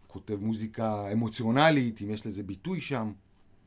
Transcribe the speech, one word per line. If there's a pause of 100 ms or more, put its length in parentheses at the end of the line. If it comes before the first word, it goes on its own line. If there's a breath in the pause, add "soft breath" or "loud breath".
כותב
מוזיקה
אמוציונלית,
אם
יש
לזה
ביטוי
שם. (560)